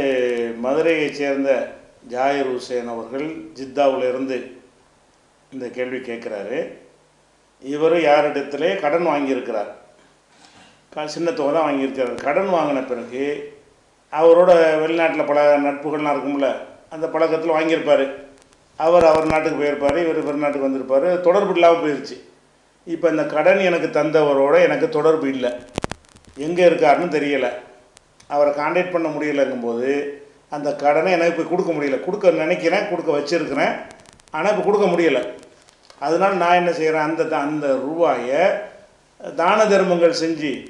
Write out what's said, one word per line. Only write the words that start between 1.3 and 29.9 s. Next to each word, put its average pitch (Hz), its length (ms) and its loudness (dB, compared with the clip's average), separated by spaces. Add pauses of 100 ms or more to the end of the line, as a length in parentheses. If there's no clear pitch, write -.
ஜாகிர் 135 380 0
ஹுசேன் 123 400 -6
அவர்கள் 117 380 -8 (280)
ஜித்தாவிலிருந்து 131 840 -2 (1160)
இந்த 131 140 -12
கேள்வி 127 320 -8
கேட்குறாரு. 113 600 -10 (1040)
இவரு 151 400 0
யாரிடத்திலே 147 680 2 (100)
கடன் 165 260 0
வாங்கியிருக்கிறார். 131 640 -2 (1200)
க-, 151 120 -8
சின்ன 170 240 -4
தொகை 143 220 -2
தான் 160 140 2
வாங்கியிருக்கிறார். 135 480 -2
கடன் 151 400 -2
வாங்கின 147 320 0
பிறகு 123 380 -6 (880)
அவரோட 165 380 6 (300)
வெளிநாட்டுல 160 460 0
பல 147 320 4
நட்புகள்லாம் 147 560 -2
இருக்கும்ல, 139 340 -2 (420)
அந்த 160 160 -8
பழக்கத்துல 160 500 0
வாங்கியிருப்பாரு. 147 520 2 (680)
அவர் 170 280 4
அவர் 160 220 6
நாட்டுக்கு 156 340 0
போயிருப்பாரு, 143 360 0
இவர் 160 260 -2
இவர் 147 200 -4
நாட்டுக்கு 139 260 -2
வந்திருப்பாரு. 135 520 0
தொடர்பு 185 320 2
இல்லாம 170 260 4
போயிருச்சு. 147 400 -6 (680)
இப்ப 165 240 0
இந்த 151 160 -2
கடன் 160 320 2
எனக்கு 170 300 0
தந்தவரோட 147 720 2
எனக்கு 147 260 2
தொடர்பு 156 400 0
இல்ல, 131 180 -4 (920)
எங்க 165 300 -4
இருக்காருன்னு 156 480 4
தெரியல, 143 320 -2 (800)
அவரை 147 260 2
contact 175 400 -2
பண்ண 165 160 -2
முடியலங்கும்போது 131 840 -2 (600)